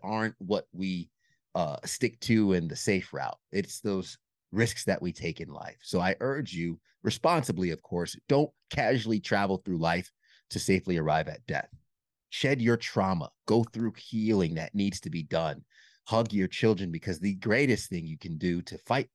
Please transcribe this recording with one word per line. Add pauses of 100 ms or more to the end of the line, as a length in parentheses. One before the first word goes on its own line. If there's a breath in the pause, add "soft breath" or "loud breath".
aren't
what
we, (440)
uh,
stick
to
in
the
safe
route. (140)
It's
those (360)
risks
that
we
take
in
life.
So
I
urge
you, (240)
responsibly,
of
course, (140)
don't (180)
casually
travel
through
life (400 soft breath)
to
safely
arrive
at
death. (600)
Shed
your
trauma, (160)
go
through
healing
that
needs
to
be
done. (420 soft breath)
Hug
your
children,
because
the
greatest
thing
you
can
do
to
fight